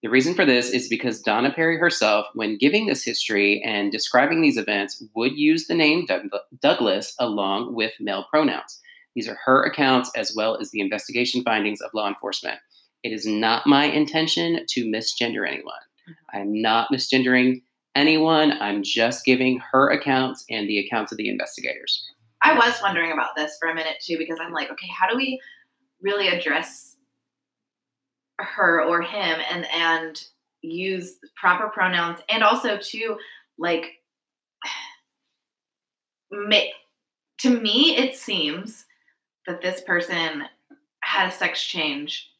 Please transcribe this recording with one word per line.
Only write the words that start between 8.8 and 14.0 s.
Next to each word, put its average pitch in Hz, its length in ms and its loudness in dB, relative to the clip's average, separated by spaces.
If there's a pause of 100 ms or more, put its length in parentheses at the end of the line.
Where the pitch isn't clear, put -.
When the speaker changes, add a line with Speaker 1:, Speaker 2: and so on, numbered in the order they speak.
Speaker 1:
These 113 120 -4
are 110 200 -10
her 131 180 6
accounts 131 500 2
as 110 220 -4
well 110 240 0
as 101 100 -6
the 107 100 -6
investigation 120 640 -2
findings 104 360 0
of - 140 -10
law 90 140 0
enforcement. 98 500 -6 (440)
It 107 100 -6
is 104 120 -8
not 110 420 0
my 143 200 6
intention 160 840 0